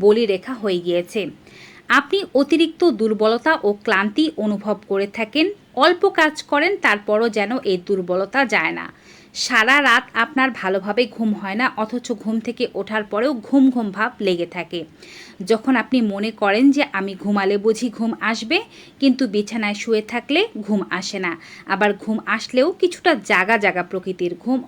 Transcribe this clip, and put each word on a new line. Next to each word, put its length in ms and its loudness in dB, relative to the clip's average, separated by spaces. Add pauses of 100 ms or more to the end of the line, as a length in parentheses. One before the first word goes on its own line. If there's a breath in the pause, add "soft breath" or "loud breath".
বলিরেখা 540 2
হয়ে 260 -2
গিয়েছে, 400 -2 (720 loud breath)
আপনি 280 2 (160)
অতিরিক্ত 480 2 (100)
দুর্বলতা 600 0 (120)
ও 40 0 (140)
ক্লান্তি 420 2 (120)
অনুভব 400 -2 (120)
করে 220 -2
থাকেন, 360 -2 (300)
অল্প 340 4
কাজ 240 2 (120)
করেন 260 0 (100)
তারপরও 480 2
যেন 200 -2 (140)
এই 200 0
দুর্বলতা 600 -2
যায় 300 0
না, 120 -8 (500 soft breath)
সারা 440 2
রাত 240 4 (100)
আপনার 380 0
ভালোভাবে 540 -2
ঘুম 280 -2
হয় 260 -6
না, 60 2 (100)
অথচ 300 -6 (140)
ঘুম 200 -4
থেকে 240 -6 (100)
ওঠার 320 -4
পরেও 340 0
ঘুম 300 4
ঘুম 200 0
ভাব 200 -2 (100)
লেগে 300 0
থাকে, 300 -8 (640 loud breath)
যখন 300 0
আপনি 280 0
মনে 280 -2
করেন 380 2
যে 120 2 (100)
আমি 220 -4
ঘুমালে 440 0
বুঝি 320 0
ঘুম 220 -4 (100)
আসবে, 360 -2 (400 loud breath)
কিন্তু 300 2
বিছানায় 520 -2
শুয়ে 220 0
থাকলে 380 -2 (220)
ঘুম 180 0 (100)
আসে 300 -6
না, 120 -2 (340 loud breath)
আবার 240 2 (100)
ঘুম 160 -4 (120)
আসলেও 400 0 (100)
কিছুটা 340 0 (120)
জাগা 340 2
জাগা 260 0
প্রকৃতির 560 -6
ঘুম, 280 -2